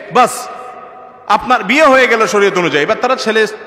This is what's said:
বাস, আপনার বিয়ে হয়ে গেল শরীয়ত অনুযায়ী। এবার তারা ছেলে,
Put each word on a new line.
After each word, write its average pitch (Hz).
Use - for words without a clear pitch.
বাস, 233
আপনার 220
বিয়ে 254
হয়ে 262
গেল 220
শরীয়ত 202
অনুযায়ী। 160
এবার 214
তারা 254
ছেলে, 220